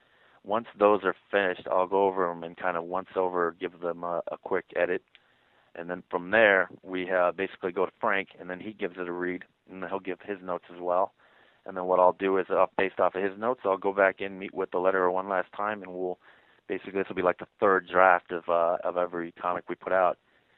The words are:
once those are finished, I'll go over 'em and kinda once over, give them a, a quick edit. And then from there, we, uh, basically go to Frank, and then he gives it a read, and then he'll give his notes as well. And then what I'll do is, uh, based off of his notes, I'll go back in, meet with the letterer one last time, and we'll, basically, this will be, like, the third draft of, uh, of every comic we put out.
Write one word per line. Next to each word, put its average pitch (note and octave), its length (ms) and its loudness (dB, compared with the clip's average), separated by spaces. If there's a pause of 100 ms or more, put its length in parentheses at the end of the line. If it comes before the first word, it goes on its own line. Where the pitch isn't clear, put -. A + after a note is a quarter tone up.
(480)
once A2+ 200 -2 (120)
those G#2 240 6
are F#2 120 0 (140)
finished, F#2+ 400 0
I'll F#2 180 2
go G2 200 2
over F#2 240 0
'em E2+ 120 -8
and E2+ 140 -12
kinda F2 240 -4
once F2 340 -6
over, F2+ 440 0
give F2+ 220 -8
them E2+ 220 -6
a, F2 180 -4 (100)
a - 60 -8
quick - 280 -4 (100)
edit. F2 280 -2 (720)
And E2+ 140 -10
then F2+ 200 -8
from F2+ 220 -4
there, G2+ 380 6 (120)
we, F#2 300 -6
uh, F2+ 220 2
basically F#2+ 380 -6
go F#2 140 -2
to - 140 -4
Frank, G2 300 -2 (100)
and F2+ 100 -14
then F2+ 100 -10
he G#2 140 -14
gives F#2+ 240 -8
it F2+ 100 -8
a F2 40 -4
read, F2+ 320 -4 (260)
and F#2 140 -14
then E2+ 60 -8
he'll G2 100 -4
give F2+ 220 -10
his G2 200 -10
notes F2+ 320 -8
as F2 60 -16
well. F2+ 340 0 (520)
And F#2+ 100 -12
then F#2 100 -6
what F2+ 140 4
I'll F2+ 140 8
do F#2+ 240 0
is, F2+ 120 -2
uh, F#2 160 4 (120)
based F#2+ 220 0
off F2+ 160 2
of F#2 80 -4
his G2 140 -4
notes, A#2 280 -4
I'll F#2+ 120 2
go G2 160 -2
back G2 280 4
in, G2 180 -8
meet G2 140 -10
with F#2 180 -6
the F2+ 80 -2
letterer F#2 320 2
one F#2 180 -4
last F#2 220 -4
time, G#2 320 -6
and F#2 100 -14
we'll, F2+ 240 -6 (500)
basically, F#2+ 260 -8
this F#2+ 160 -2
will F#2+ 60 -10
be, F#2 60 -4
like, F2+ 180 2
the - 80 -14 (120)
third F#2+ 280 4
draft F2+ 440 4
of, E2 180 -8
uh, E2+ 340 2
of F2 140 -4
every F2 360 -4
comic F2+ 360 -6
we F2 60 -6
put - 180 -8
out. F#2 240 4 (400)